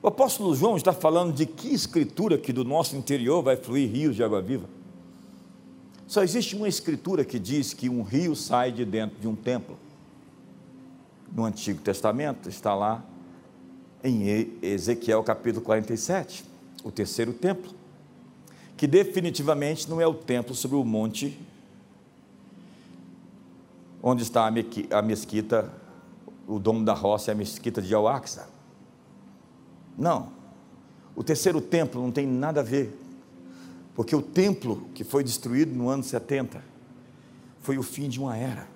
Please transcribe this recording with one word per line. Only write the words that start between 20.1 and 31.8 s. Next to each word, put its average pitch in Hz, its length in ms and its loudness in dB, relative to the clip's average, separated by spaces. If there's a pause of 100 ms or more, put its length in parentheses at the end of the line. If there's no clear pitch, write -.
templo 123 400 -2
sobre 131 220 -2
o 139 80 2
monte 113 560 -2 (2500)
onde 123 220 4
está 113 240 4
a 110 40 2
mequi-, 113 400 -2
a 104 100 4
mesquita, 110 720 0 (720)
o 104 140 -4
domo 110 240 2
da 107 100 4
roça 104 380 0
e - 20 0
a - 20 0
mesquita 107 460 -4
de 95 140 0
Al-Aqsa. 113 560 0 (1500)
Não, 147 320 0 (840)
o - 80 -6
terceiro 156 380 2
templo 151 400 0